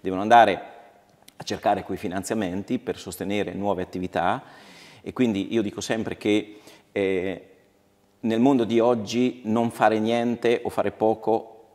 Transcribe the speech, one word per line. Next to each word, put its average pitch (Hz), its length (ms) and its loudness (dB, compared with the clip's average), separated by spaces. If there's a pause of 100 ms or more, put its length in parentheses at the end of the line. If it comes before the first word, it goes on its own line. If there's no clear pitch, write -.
Devono 92 220 -4
andare 110 400 6 (720)
a - 60 -18
cercare 101 400 -2
quei 95 160 -6
finanziamenti 98 800 -4
per - 180 -6
sostenere 95 560 -6
nuove 95 300 -2
attività, 92 600 -2 (600)
e 95 100 -12
quindi 110 400 0
io 113 80 0
dico 101 220 -6
sempre 113 340 -4
che, 104 440 -2 (300)
eh, 95 580 -2 (720)
nel 113 200 0
mondo 127 240 4
di 113 160 2
oggi 120 640 0
non 117 260 0
fare 110 280 2
niente 117 680 0
o 101 60 -4
fare 101 220 -2
poco 110 580 0 (240)